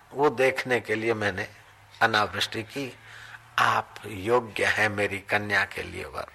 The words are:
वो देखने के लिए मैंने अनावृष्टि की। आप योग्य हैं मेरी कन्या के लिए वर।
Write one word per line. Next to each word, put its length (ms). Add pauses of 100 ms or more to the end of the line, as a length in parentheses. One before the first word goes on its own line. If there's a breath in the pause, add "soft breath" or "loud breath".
(120)
वो 180
देखने 500
के 140
लिए 200
मैंने 340 (540)
अनावृष्टि 600
की। 360 (600 loud breath)
आप 360 (120)
योग्य 600
हैं 220
मेरी 300
कन्या 460
के 180
लिए 220
वर। 300